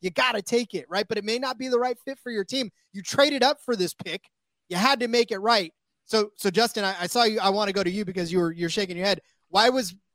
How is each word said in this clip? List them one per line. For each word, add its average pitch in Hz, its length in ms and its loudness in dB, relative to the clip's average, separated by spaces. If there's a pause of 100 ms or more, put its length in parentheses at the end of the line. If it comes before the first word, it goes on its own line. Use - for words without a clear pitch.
you 185 100 -6
gotta 233 320 0
take 233 320 -2
it, 160 140 -8
right? 196 200 -2
But 220 80 -4
it 208 80 -4
may 220 140 -2
not 262 200 -4
be 254 100 -8
the 247 100 2
right 247 260 -2
fit 269 140 -10
for 247 120 -12
your 208 140 -4
team. 254 260 -4 (220)
You 196 100 -12
traded 285 400 2
up 285 220 4
for 240 120 -2
this 180 180 -2
pick. 180 300 -10 (440)
You 175 80 -6
had 240 240 2
to 240 80 -2
make 233 220 2
it 208 80 -4
right. 208 340 2 (340)
So, 214 300 0
so 196 140 -2
Justin, 214 340 0
I, 190 160 -2
I 175 60 -4
saw 240 180 2
you. 220 160 2
I 190 80 2
wanna 202 240 2
go 196 100 0
to 180 80 -2
you 202 140 -4
because 175 260 -6
you 180 80 0
were, 170 140 2
you're 170 160 -4
shaking 180 280 -4
your 185 100 -2
head. 202 140 2 (280)
Why 220 220 6
was 233 240 -2 (200)